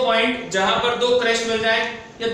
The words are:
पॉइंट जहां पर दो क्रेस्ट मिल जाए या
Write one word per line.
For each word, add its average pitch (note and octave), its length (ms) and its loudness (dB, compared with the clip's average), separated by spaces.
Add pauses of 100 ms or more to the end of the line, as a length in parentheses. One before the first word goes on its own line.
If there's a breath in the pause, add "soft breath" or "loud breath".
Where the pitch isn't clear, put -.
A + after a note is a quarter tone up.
पॉइंट A#3 460 0
जहां G3 320 0
पर A#3+ 160 0
दो B3 200 4
क्रेस्ट A3+ 280 0
मिल A3 160 -2
जाए A3+ 180 2 (400)
या A3+ 120 -2